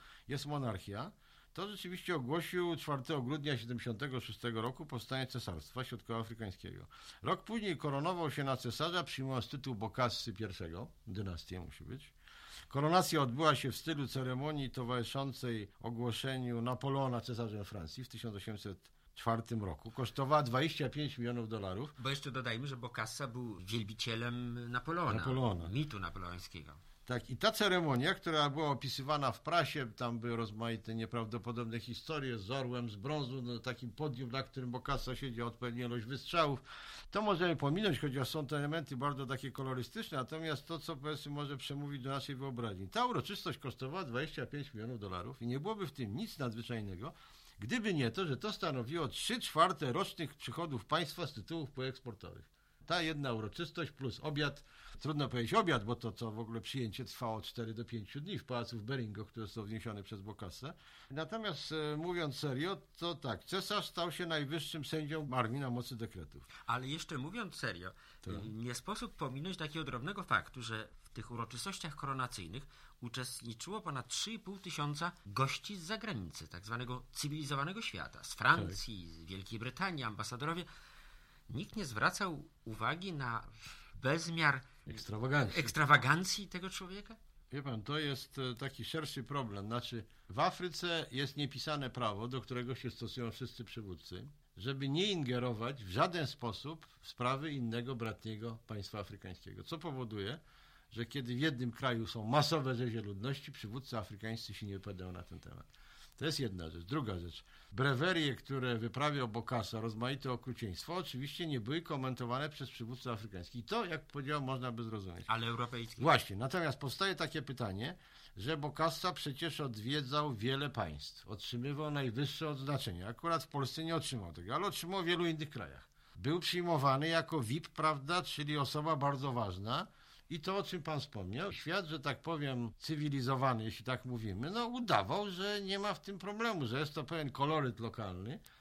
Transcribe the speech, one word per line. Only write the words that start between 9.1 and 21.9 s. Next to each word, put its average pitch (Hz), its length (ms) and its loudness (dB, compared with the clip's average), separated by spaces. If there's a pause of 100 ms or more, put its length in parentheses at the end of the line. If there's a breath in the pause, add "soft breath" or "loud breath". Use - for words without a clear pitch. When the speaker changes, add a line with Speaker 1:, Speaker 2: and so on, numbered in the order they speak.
Speaker 1:
tytuł 131 260 -4
Bokassy 113 580 2
pierwszego, 95 540 -6 (200)
dynastię 92 520 -4
musi 85 240 -10
być. 131 300 -12 (540 loud breath)
Koronacja 160 540 6
odbyła 139 340 8
się 131 160 2
w - 60 -2
stylu 143 300 0
ceremonii 135 640 0
towarzyszącej 123 1000 0 (140 loud breath)
ogłoszeniu 120 800 0
Napoleona 127 600 2
cesarzem 107 440 -2
Francji 92 380 -8
w - 60 -14
tysiąc 110 260 -6
osiemset 101 540 -6 (260 soft breath)
czwartym 113 480 2
roku. 98 280 -4
Kosztowała 139 520 4
dwadzieścia 131 460 2
pięć 143 280 -4
milionów 120 320 -2
dolarów. 107 500 -2